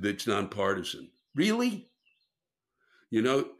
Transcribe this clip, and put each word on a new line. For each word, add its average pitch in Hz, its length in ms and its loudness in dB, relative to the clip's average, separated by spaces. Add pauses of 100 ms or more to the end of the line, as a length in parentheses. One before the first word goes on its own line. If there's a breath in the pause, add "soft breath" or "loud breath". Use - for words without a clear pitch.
that's 98 260 -2
nonpartisan. 98 840 -2 (240)
Really? 214 560 0 (1200 soft breath)
You 110 120 4
know, 135 260 2 (120)